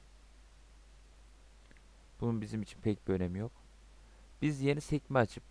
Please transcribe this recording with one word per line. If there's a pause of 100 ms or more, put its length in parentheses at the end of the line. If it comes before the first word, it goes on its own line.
(2250)
Bunun
bizim
için
pek
bir
önemi
yok. (880)
Biz
yeni
sekme
açıp